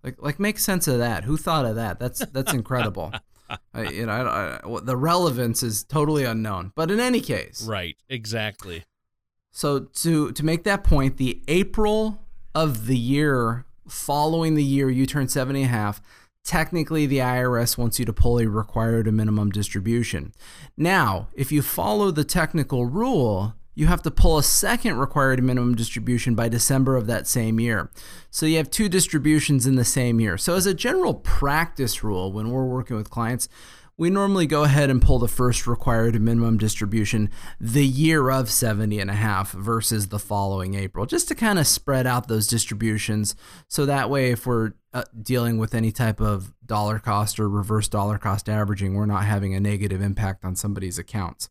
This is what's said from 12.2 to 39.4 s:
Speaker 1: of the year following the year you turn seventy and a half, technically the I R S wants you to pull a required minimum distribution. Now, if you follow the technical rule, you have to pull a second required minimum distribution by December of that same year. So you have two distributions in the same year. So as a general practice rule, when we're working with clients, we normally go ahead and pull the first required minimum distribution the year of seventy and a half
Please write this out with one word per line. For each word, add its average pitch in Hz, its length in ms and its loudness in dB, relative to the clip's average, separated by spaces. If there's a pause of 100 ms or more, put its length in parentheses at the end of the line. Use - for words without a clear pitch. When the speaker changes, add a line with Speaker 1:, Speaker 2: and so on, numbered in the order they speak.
Speaker 1:
of 131 320 0
the 131 100 2
year 127 680 0 (240)
following 156 680 0
the 147 80 2
year 139 260 2
you 131 160 2
turn 135 220 -2
seventy 139 360 -2
and 127 60 0
a 120 60 0
half, 104 260 -4 (440)
technically 160 600 0
the 135 160 2
I 127 220 0
R 123 140 0
S 117 200 0
wants 120 220 0
you 120 60 0
to 110 80 -2
pull 120 260 4
a 117 80 2
required 113 680 0
minimum 107 360 2
distribution. 104 840 -4 (440)
Now, 143 580 2
if 139 160 -4
you 147 100 2
follow 202 480 0
the 151 140 0
technical 147 600 0
rule, 123 680 0 (180)
you 151 140 2
have 170 160 4
to 160 80 -2
pull 160 260 8
a 143 60 2
second 202 540 2
required 131 460 2
minimum 123 320 2
distribution 113 600 -2
by - 120 0
December 135 480 2
of 104 120 0
that 110 200 -2
same 113 320 0
year. 113 300 0 (400)
So - 160 -4
you 160 120 4
have 156 120 0
two 214 180 0
distributions 151 800 2
in 135 100 4
the 123 80 4
same 120 380 2
year. 101 160 0
So 175 180 0
as 185 100 2
a 196 80 2
general 277 420 0
practice 143 880 0
rule, 95 280 -2
when 107 180 -4
we're 131 160 -2
working 127 300 -4
with 107 140 -6
clients, 120 400 -4 (480)
we 165 120 0
normally 196 380 2
go 147 160 2
ahead 143 260 6
and 131 120 4
pull 131 180 8
the 117 80 2
first 123 400 2
required 117 520 2
minimum 117 380 4
distribution 107 720 0 (300)
the 135 260 2
year 139 460 2
of 131 180 0
seventy 104 500 0
and 98 120 -4
a 101 40 -2
half 101 360 0